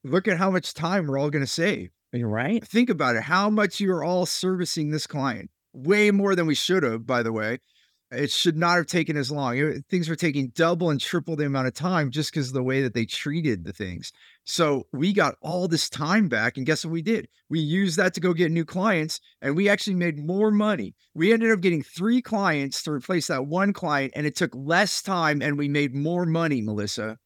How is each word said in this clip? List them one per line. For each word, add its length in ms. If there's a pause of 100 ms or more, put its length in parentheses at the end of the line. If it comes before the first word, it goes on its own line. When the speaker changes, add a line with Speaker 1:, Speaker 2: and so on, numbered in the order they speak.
Speaker 1:
Look 240
at 80
how 160
much 220
time 320
we're 120
all 120
gonna 180
save." 420 (220)
Speaker 2:
You're 160
right. 360
Speaker 1:
Think 260
about 260
it. 60
How 280
much 300
you 120
are 120
all 220
servicing 640
this 160
client. 440 (220)
Way 380
more 260
than 100
we 80
should 280
have, 240
by 160
the 100
way. 260 (540)
It 180
should 260
not 200
have 100
taken 300
as 160
long. 260
It, 320
things 180
were 60
taking 400
double 360
and 100
triple 340
the 100
amount 220
of 80
time 380
just 200
'cause 160
of 60
the 80
way 200
that 120
they 100
treated 600
the 80
things. 400 (320)
So 480
we 200
got 280
all 260
this 240
time 380
back, 280
and 80
guess 200
what 80
we 100
did? 240 (220)
We 100
used 380
that 180
to 60
go 120
get 200
new 120
clients, 560 (220)
and 140
we 120
actually 280
made 280
more 280
money. 420 (200)
We 180
ended 180
up 100
getting 220
three 400
clients 600
to 80
replace 340
that 200
one 260
client, 420
and 100
it 120
took 180
less 480
time, 400
and 160
we 100
made 240
more 340
money, 360
Melissa. 640